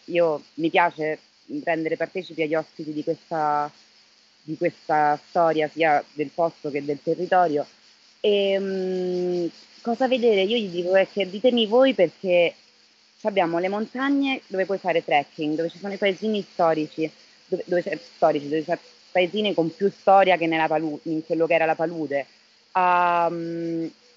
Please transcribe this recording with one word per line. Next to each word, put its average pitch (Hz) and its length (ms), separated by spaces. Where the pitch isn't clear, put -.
io, 165 380
mi 160 140
piace 156 500
rendere 160 340
partecipi 165 460
agli 156 120
ospiti 156 380
di 147 100
questa, 151 640
di 156 160
questa 151 720
storia, 160 400
sia 151 360
del 147 200
posto 160 380
che 143 120
del 143 180
territorio. 165 640
E, 202 400
mm, 180 840
cosa 240 260
vedere? 226 340
Io 214 160
gli 208 120
dico, 175 260
è 190 160
che 190 180
ditemi 226 380
voi, 254 260
perché 175 600
abbiamo 180 360
le 185 100
montagne 269 800
dove 190 180
puoi 190 140
fare 165 240
trekking, 151 520
dove 165 140
ci - 80
sono 196 160
i 196 40
paesini 202 440
storici, 160 720
dove, 175 220
dove 175 160
c'è, 160 140
storici, 147 340
dove 156 140
c'è 165 160
paesini 185 420
con 165 200
più 196 180
storia 190 460
che 165 100
nella 160 200
palu-, 156 360
in 156 220
quello 165 200
che 165 80
era 160 120
la 156 100
palude. 156 500
Ehm, 170 1160